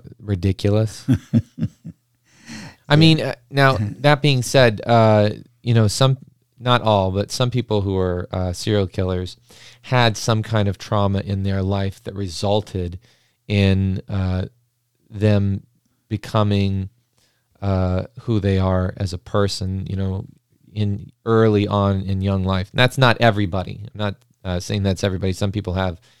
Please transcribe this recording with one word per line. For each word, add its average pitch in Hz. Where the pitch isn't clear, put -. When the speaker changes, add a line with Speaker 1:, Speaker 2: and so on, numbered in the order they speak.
Speaker 1:
ridiculous. 101
Speaker 2:
<laughs> -
Speaker 1:
I 147
mean, 160
uh, 123
now, 135
Speaker 2:
<laughs> -
Speaker 1:
that 143
being 135
said, 117
uh, 110
you 120
know, 110
some, 135
not 123
all, 98
but 98
some 123
people 117
who 98
are, 90
uh, 92
serial 104
killers 92
had 117
some 110
kind 104
of 95
trauma 101
in 98
their 98
life 98
that 95
resulted 98
in, 95
uh, 92
them 101
becoming, 101
uh, 92
who 110
they 95
are 92
as 92
a 87
person, 95
you -
know, 95
in 101
early 110
on 98
in 95
young 95
life. 92
And -
that's 127
not 123
everybody. 101
I'm -
not, 101
uh, 90
saying 104
that's 98
everybody. 92
Some 98
people 92
have 92